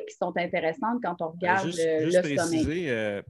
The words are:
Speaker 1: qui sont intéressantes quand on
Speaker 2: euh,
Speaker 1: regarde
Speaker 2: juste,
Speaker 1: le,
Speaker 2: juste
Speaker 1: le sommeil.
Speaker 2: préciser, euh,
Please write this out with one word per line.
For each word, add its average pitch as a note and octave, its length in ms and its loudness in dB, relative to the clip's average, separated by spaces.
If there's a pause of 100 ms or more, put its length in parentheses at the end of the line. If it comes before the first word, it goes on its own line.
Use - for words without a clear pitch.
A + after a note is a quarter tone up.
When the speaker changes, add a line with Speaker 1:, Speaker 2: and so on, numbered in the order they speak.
Speaker 1:
qui - 60 -16
sont F3+ 220 -2
intéressantes F3 640 -2
quand G#3 180 -4
on E3+ 40 -2
Speaker 2:
euh, D#3+ 40 -6
Speaker 1:
regarde F3 380 0
Speaker 2:
juste, D#3+ 180 -2
Speaker 1:
le, D#3 200 2
Speaker 2:
juste F3 180 6
Speaker 1:
le D3 140 0
sommeil. - 0 - (260)
Speaker 2:
préciser, D#3+ 260 0
euh, G#2+ 400 0